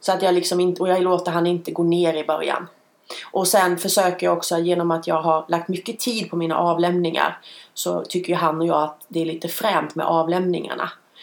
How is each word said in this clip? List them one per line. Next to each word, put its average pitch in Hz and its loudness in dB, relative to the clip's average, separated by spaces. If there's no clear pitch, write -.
Så - 0
att 185 0
jag 180 4
liksom 180 2
inte, 180 0
och 185 0
jag 180 2
låter 180 2
han 170 2
inte 175 0
gå 170 -2
ner 170 4
i 151 -4
början. 156 -2
Och 185 0
sen 180 4
försöker 180 2
jag 175 4
också, 170 -2
genom 170 2
att 165 -2
jag 160 0
har 160 2
lagt 165 -2
mycket 190 -6
tid 220 -4
på 170 -6
mina 165 -2
avlämningar, 170 2
så 175 -4
tycker 180 -4
ju - 2
han 165 0
och 165 0
jag 156 2
att 151 -6
det 170 -4
är 165 -2
lite 165 -6
fränt 165 -2
med 160 -4
avlämningarna. 170 -2